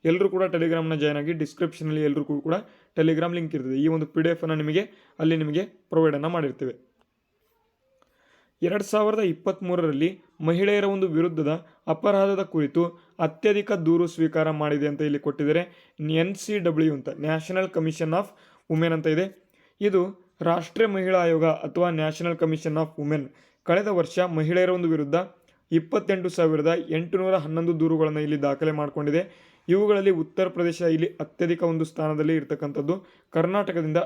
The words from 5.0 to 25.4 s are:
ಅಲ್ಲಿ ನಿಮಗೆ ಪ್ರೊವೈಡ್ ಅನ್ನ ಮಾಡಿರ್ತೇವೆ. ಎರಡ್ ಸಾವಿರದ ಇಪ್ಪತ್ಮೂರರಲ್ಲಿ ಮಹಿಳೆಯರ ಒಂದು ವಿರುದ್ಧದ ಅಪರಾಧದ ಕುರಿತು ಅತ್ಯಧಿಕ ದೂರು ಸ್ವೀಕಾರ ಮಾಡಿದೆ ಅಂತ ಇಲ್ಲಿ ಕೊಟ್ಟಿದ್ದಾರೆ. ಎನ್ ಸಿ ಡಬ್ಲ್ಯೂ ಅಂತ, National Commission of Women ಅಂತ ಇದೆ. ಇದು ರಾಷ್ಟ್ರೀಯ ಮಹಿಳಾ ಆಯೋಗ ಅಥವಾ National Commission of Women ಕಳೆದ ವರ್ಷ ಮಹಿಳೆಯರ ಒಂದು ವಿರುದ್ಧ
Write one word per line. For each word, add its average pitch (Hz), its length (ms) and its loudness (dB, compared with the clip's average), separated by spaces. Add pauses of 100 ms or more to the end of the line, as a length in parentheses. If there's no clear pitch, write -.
ಅಲ್ಲಿ 160 180 2
ನಿಮಗೆ 156 280 -2
ಪ್ರೊವೈಡ್ 160 500 0
ಅನ್ನ 143 100 -4
ಮಾಡಿರ್ತೇವೆ. 143 500 -4 (1900)
ಎರಡ್ 190 220 0
ಸಾವಿರದ 214 360 0
ಇಪ್ಪತ್ಮೂರರಲ್ಲಿ 175 1000 -2 (200)
ಮಹಿಳೆಯರ 196 420 2
ಒಂದು 196 240 0
ವಿರುದ್ಧದ 160 600 -2 (200)
ಅಪರಾಧದ 196 560 2
ಕುರಿತು 160 420 0 (340)
ಅತ್ಯಧಿಕ 202 520 0
ದೂರು 170 360 2
ಸ್ವೀಕಾರ 160 420 0
ಮಾಡಿದೆ 151 380 -2
ಅಂತ 147 140 -4
ಇಲ್ಲಿ 147 180 0
ಕೊಟ್ಟಿದ್ದಾರೆ. 151 760 -2 (180)
ಎನ್ 170 240 0
ಸಿ 208 240 -4
ಡಬ್ಲ್ಯೂ 160 340 2
ಅಂತ, 135 160 -8
National 160 640 -4
Commission 160 360 -2
of - 160 0 (460)
Women 165 220 2
ಅಂತ 156 140 -2
ಇದೆ. 180 420 -2 (320)
ಇದು 190 440 0 (160)
ರಾಷ್ಟ್ರೀಯ 170 460 0
ಮಹಿಳಾ 185 320 2
ಆಯೋಗ 165 260 4
ಅಥವಾ 165 440 0
National 156 460 -2
Commission 160 380 -2
of 156 300 -2
Women 147 300 -2 (300)
ಕಳೆದ 196 240 2
ವರ್ಷ 175 320 0
ಮಹಿಳೆಯರ 175 500 2
ಒಂದು 175 200 0
ವಿರುದ್ಧ 151 260 0 (560)